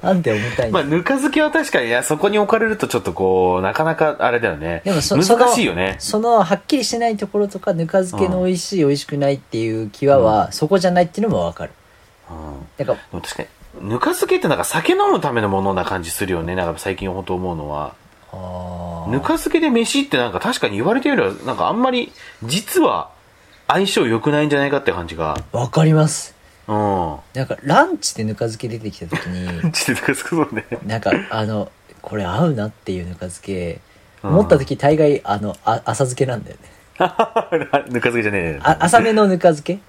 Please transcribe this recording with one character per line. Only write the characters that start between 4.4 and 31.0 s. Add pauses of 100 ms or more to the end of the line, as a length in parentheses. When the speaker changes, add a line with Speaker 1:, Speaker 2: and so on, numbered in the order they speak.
Speaker 2:
よ
ね。
Speaker 1:
で
も
そ、
Speaker 2:
難
し
い
よ
ね。
Speaker 1:
そ
の、
そ
の
は
っ
き
り
し
な
い
と
こ
ろ
と
か、
ぬ
か
漬
け
の
美
味
し
い、
Speaker 2:
う
ん。
Speaker 1:
美
味
し
く
な
い
っ
て
い
う
際
は、
Speaker 2:
う
ん。
Speaker 1:
そ
こ
じ
ゃ
な
い
っ
て
い
う
の
も
わ
か
る。 (580)
Speaker 2:
う
ん。
Speaker 1:
な
ん
か、
Speaker 2:
で
も
確
か
に、 (400)
ぬ
か
漬
け
っ
て
な
ん
か
酒
飲
む
た
め
の
も
の
な
感
じ
す
る
よ
ね。
な
ん
か
最
近
本
当
思
う
の
は。 (380)
Speaker 1:
あ
ー。
Speaker 2:
ぬ
か
漬
け
で
飯
っ
て
な
ん
か
確
か
に
言
わ
れ
て
み
れ
ば、 (120)
な
ん
か
あ
ん
ま
り、 (320)
実
は (580)
相
性
良
く
な
い
ん
じ
ゃ
な
い
か
っ
て
感
じ
が。 (140)
Speaker 1:
わ
か
り
ま
す。 (320)
Speaker 2:
う
ん。 (180)
Speaker 1:
な
ん
か
ラ
ン
チ
で
ぬ
か
漬
け
出
て
き
た
時
に、
Speaker 2:
<laughs>
ラ
ン
チ
で
ぬ
か
漬
け、
そ
う
ね。 (180)
Speaker 1:
な
ん